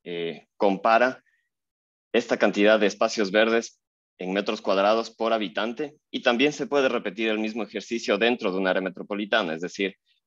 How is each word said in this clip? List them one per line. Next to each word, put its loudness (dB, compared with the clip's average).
eh, -8
compara 2
esta 0
cantidad 4
de 4
espacios 0
verdes 0
en -6
metros -2
cuadrados 2
por -4
habitante, -4
y -8
también 2
se -6
puede 2
repetir -4
el -2
mismo -4
ejercicio -4
dentro 0
de -2
un -2
área 2
metropolitana, -4
es -8
decir, -6